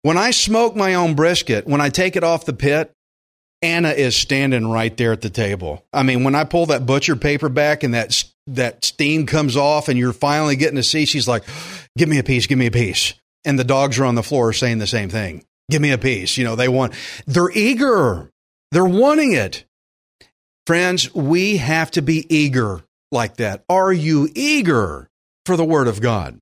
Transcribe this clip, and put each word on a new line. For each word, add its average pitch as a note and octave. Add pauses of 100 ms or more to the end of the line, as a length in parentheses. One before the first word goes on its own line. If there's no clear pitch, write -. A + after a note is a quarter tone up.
When D#3+
I A3+
smoke A3+
my F#3+
own E3
brisket, D#3
when D3
I C#3+
take F#3
it F3
off E3
the D3
pit, C#3+ (720)
Anna E3+
is C3
standing C3
right A2+
there A#2
at G#2+
the A2
table. F#2
I C#3
mean, B2+
when C3+
I D3+
pull E3+
that C3
butcher C#3
paper D3
back D3
and A#2+
that A2+
s-, - (140)
that B2
steam D3+
comes C#3+
off D3
and B2+
you're B2
finally D3
getting C#3+
to B2+
see, D#3
she's B2
like, A#2 (540)
"Give E3
me D3+
a -
piece, B2
give C3
me B2
a A2
piece." A2 (320)
And C#3
the B2+
dogs C3+
are C3+
on B2
the A#2
floor A#2
saying A#2
the G#2+
same G2+
thing. F2+ (280)
"Give D3+
me D3
a B2+
piece." G2+
You B2+
know, A2+
they B2
want, B2+ (320)
they're F3
eager. G#3+ (420)
They're F3
wanting C4
it. G#2+ (1000)
Friends, F3+
we F3+
have D#3
to E3
be D#3+
eager B2+ (280)
like A#2
that. G#2
Are F#3+
you D#3
eager E3 (360)
for F3+
the E3
Word D3+
of G#2
God? F2+